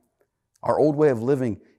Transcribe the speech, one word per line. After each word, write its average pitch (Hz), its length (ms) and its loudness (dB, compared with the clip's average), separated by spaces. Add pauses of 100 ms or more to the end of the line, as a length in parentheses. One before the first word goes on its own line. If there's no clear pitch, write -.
(640)
Our - 160 0
old 147 160 2
way 151 140 2
of 120 120 0
living 127 400 -2 (180)